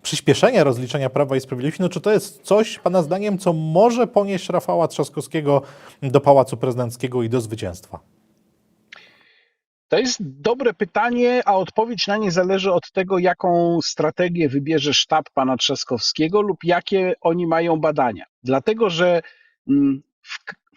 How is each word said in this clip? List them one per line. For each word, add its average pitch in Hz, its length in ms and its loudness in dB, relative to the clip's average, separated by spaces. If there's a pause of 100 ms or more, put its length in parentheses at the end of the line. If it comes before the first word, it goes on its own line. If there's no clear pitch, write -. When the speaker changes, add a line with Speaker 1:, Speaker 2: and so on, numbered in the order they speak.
Speaker 1:
przyspieszenia 196 640 2
rozliczenia 127 460 -2
Prawa 135 260 0
i 131 60 0
Sprawiedliwości, 135 400 -6
no 180 80 0
czy 170 120 -8
to 202 100 0
jest - 300 -2
coś, 214 380 0
pana 185 220 0
zdaniem, 190 360 -2
co 175 160 0
może 190 540 2
ponieść 196 420 -2
Rafała 175 380 0 (100)
Trzaskowskiego 143 640 -2 (400)
do 135 200 4
Pałacu 135 360 4
Prezydenckiego 123 680 -4
i 113 60 -4
do 123 120 0
zwycięstwa? 104 580 -10 (1900)
Speaker 2:
To 160 120 2
jest 247 200 -2
dobre 214 540 -2
pytanie, 240 720 0
a 202 100 4
odpowiedź 220 520 -2
na 202 100 0
nie 214 140 0
zależy 185 400 0
od 175 200 -2
tego, 190 280 -2
jaką 175 640 2
strategię 165 680 -2
wybierze 143 440 0
sztab 156 400 0
pana 131 240 0
Trzaskowskiego 151 840 -2
lub 202 220 -4
jakie 175 580 0
oni 170 260 0
mają 165 320 0
badania. 143 460 0 (180)
Dlatego, 196 460 0
że, 170 320 2 (460)
mm, 139 340 2 (200)
w - 240 -18
k-, - 100 -16 (220)